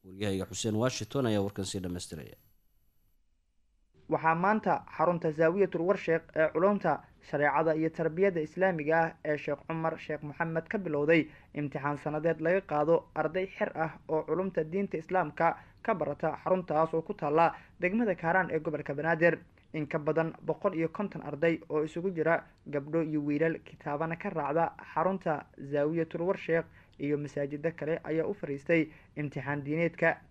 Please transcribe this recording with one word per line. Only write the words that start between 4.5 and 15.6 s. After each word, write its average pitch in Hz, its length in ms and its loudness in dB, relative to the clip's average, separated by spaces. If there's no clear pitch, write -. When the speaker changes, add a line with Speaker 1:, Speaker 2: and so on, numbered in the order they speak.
Speaker 2:
xarunta 165 340 2
Zaawiyatul 170 500 2
Warshiq 170 400 0
ee 156 180 4
culumta 185 480 2
shareecada 147 460 2
iyo 160 140 0
tarbiyadda 165 520 0
islaamiga 160 580 0
ah 165 100 2
ee 151 120 0
Sheekh 143 300 -4
Cumar 160 320 -2
Sheekh 151 240 -8
Maxamed 160 460 -4
ka 240 80 -4
bilowday 156 440 4
imtixaan 147 420 -2
sanadeed 156 440 -2
laga 180 200 2
qaado 151 340 2
arday 156 320 -2
xir - 280 -4
ah 156 160 -2
oo 156 180 0
culumta 175 360 -2
diinta 180 340 -4
Islaamka 165 600 0